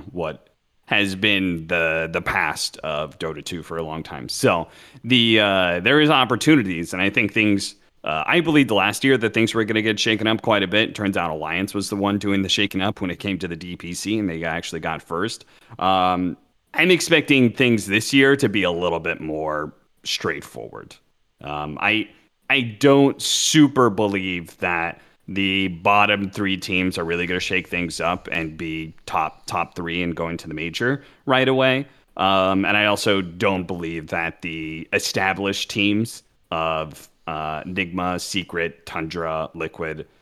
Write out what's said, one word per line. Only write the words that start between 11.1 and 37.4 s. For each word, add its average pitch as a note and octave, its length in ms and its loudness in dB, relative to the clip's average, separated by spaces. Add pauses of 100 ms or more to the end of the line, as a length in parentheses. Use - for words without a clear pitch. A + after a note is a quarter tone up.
out F2 160 0
Alliance E2 420 -4
was G2+ 160 -4
the G#2+ 60 -4
one G2+ 220 0
doing G2+ 240 0
the F#2+ 80 -2
shaking G2+ 320 -2
up G#2 200 -2
when F#2+ 80 -4
it E2+ 100 -8
came F#2+ 200 -4
to F#2 80 -6
the E2+ 80 -8
D F2+ 220 -12
P E2+ 160 -12
C, G#2 260 -2
and G2+ 100 -2
they E2 140 -6
actually E2 380 -6
got D#2+ 200 -6
first. F#2 440 -6 (340)
Um, F#2 580 2 (360)
I'm F3 180 4
expecting C#3+ 600 4
things A2+ 360 2
this G#2+ 260 0
year C#3 220 8
to B2+ 140 2
be G2 140 0
a F2 80 2
little E2+ 280 0
bit E2 220 -4
more D#2 520 -6 (300)
straightforward. A1+ 920 -8 (460)
Um, D2+ 400 -8
I, G#2 280 2 (400)
I C3+ 120 2
don't C#3 600 4
super C#3 680 4
believe F#2+ 720 -2
that E2+ 420 -2 (280)
the F#2+ 400 0
bottom G2+ 600 2
three G2 280 -4
teams F#2 400 -2
are E2+ 80 -4
really F2 200 -2
gonna F#2 140 -2
shake F2+ 300 -2
things F2 320 -4
up F2 320 -2
and D#2+ 240 -6
be D#2+ 360 -8 (120)
top, - 400 -4
top E2+ 280 -4
three E2+ 300 -4
and E2+ 140 -4
going E2+ 180 -4
to E2 140 -12
the D#2 40 -10
major E2+ 480 -4 (240)
right C3 220 2
away. C3 400 2 (300)
Um, F#2+ 480 2
and G2+ 100 2
I G#2 120 4
also G2+ 340 2
don't F#2 420 -2
believe E2 440 -8
that E2 340 -6
the D#2+ 500 -10
established G2 800 -2
teams G#2 540 -2 (280)
of, D#2+ 580 -4 (160)
uh, D#2 380 -6